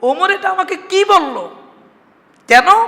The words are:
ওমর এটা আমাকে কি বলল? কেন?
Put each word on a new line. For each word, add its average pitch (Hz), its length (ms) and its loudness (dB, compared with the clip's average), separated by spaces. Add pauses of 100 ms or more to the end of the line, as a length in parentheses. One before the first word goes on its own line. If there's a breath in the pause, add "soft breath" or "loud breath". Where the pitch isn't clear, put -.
ওমর 311 300 -2
এটা 392 180 -4
আমাকে 381 260 -6
কি 381 300 -2
বলল? 277 440 0 (1000)
কেন? 247 180 4 (220)